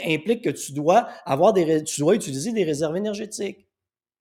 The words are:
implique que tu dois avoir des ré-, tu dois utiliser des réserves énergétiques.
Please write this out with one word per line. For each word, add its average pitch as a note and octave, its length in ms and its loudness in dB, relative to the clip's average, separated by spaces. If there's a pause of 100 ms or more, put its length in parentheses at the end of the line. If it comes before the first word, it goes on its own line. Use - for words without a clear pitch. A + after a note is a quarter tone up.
implique F3 380 -2
que D#3 60 0
tu - 200 -8
dois E3 380 4 (160)
avoir E3 280 4
des F#3 120 4
ré-, D#3 180 2
tu - 180 -8
dois D3+ 140 4
utiliser D3+ 380 -4
des A3 100 0
réserves D#3 340 -2
énergétiques. G#3 720 -8 (540)